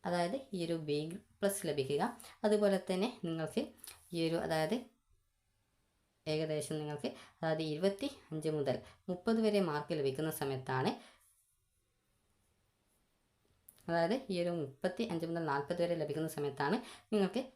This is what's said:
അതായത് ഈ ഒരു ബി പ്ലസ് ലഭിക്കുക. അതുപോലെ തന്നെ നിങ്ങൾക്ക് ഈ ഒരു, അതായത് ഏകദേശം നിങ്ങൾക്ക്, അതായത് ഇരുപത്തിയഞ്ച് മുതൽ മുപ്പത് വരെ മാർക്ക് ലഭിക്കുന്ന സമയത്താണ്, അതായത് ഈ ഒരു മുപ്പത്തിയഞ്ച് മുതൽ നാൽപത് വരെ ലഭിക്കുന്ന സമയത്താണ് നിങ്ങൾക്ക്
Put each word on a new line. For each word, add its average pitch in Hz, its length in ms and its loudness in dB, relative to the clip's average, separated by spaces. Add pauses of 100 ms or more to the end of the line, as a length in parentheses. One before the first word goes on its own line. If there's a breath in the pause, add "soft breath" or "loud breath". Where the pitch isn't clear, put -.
അതായത് 175 300 0 (200)
ഈ 175 100 -2
ഒരു 165 100 0 (120)
ബി 147 100 2 (420)
പ്ലസ് 196 280 0
ലഭിക്കുക. 143 340 2 (420 loud breath)
അതുപോലെ 208 340 6 (120)
തന്നെ 185 180 2 (180)
നിങ്ങൾക്ക് 160 340 -2 (540 loud breath)
ഈ 165 120 0
ഒരു, 165 180 2
അതായത് 160 320 2 (1600)
ഏകദേശം 156 460 0
നിങ്ങൾക്ക്, 147 300 -4 (300 loud breath)
അതായത് 160 220 0 (100)
ഇരുപത്തിയഞ്ച് 170 840 -2
മുതൽ 135 200 2 (340 loud breath)
മുപ്പത് 226 360 0
വരെ 202 220 4
മാർക്ക് 151 320 -2
ലഭിക്കുന്ന 147 400 0
സമയത്താണ്, 135 520 0 (3000 loud breath)
അതായത് 170 280 4 (180)
ഈ - 80 2
ഒരു 175 100 2 (100)
മുപ്പത്തിയഞ്ച് 170 680 -2
മുതൽ 170 220 -2
നാൽപത് 143 320 0
വരെ 170 180 2
ലഭിക്കുന്ന 156 340 -2
സമയത്താണ് 143 420 0 (360 loud breath)
നിങ്ങൾക്ക് 202 280 2 (140)